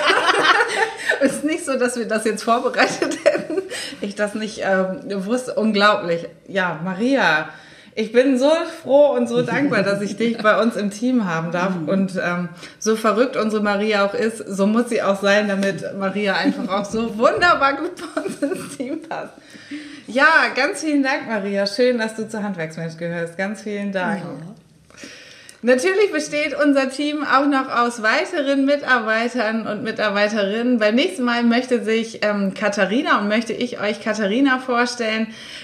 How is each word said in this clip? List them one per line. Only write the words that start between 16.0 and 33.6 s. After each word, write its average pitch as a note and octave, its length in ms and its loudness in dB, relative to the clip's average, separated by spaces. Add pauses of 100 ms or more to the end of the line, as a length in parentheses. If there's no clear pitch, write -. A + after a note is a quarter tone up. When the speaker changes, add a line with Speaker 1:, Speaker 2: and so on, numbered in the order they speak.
Speaker 1:
einfach F#3 340 0
auch G3 160 -2
so A3 320 -4
wunderbar C#4+ 580 4
gut D#4 160 -6 (240)
bei D4+ 60 -4
uns - 160 -6
ins - 400 -6
Team C#4 240 -8
passt. - 320 -10 (760)
Ja, C4+ 220 4 (260)
ganz D4 260 0
vielen D4 220 2
Dank, C4+ 240 -2
Maria. G3+ 400 -2
Schön, B3 300 2
dass A3 180 -2
du G#3+ 120 -6
zu G#3+ 140 -6
Handwerksmensch E3 560 -6
gehörst. E3+ 400 -6
Ganz G3+ 240 -4
vielen G3+ 300 -6
Dank. F3+ 320 -2
Speaker 2:
Ja. E3 320 -12 (1080)
Speaker 1:
Natürlich F4+ 480 4
besteht D4+ 480 -2
unser C#4 300 4
Team D4 340 -4
auch C4+ 220 2
noch C4+ 240 0
aus A#3+ 320 0
weiteren C#4 640 0
Mitarbeitern A#3 1040 0
und G#3 160 -6
Mitarbeiterinnen. G#3+ 960 0
Beim G#3+ 160 4
nächsten D4+ 260 2
Mal A#3+ 220 0
möchte A#3+ 400 2
sich, A3+ 420 -2
ähm, G3+ 300 0
Katharina G#3+ 640 2
und G3+ 80 -2
möchte A3 260 0
ich - 260 -6